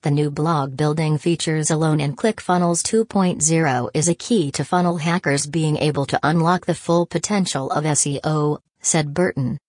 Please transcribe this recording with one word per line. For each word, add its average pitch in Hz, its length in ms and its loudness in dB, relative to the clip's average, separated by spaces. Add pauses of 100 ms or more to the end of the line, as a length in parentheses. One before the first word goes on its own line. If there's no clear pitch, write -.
The 156 80 0
new 147 200 2
blog 143 480 -2
building 151 400 2
features 156 520 0
alone 156 300 2
in 143 160 -2
ClickFunnels 180 680 0
two 220 220 0
point 185 380 0
zero 156 500 2
is 156 160 0
a 170 60 2
key 175 380 0
to 147 120 -4
funnel 180 320 0
hackers 156 500 0
being 151 300 0
able 143 300 0
to - 160 -2
unlock 165 420 2
the 175 100 -2
full 170 300 0
potential 170 680 -2
of 147 140 -2
S 147 220 0
E 139 180 -2
O, 151 360 0 (200)
said 151 320 0
Burton. 143 460 -2 (100)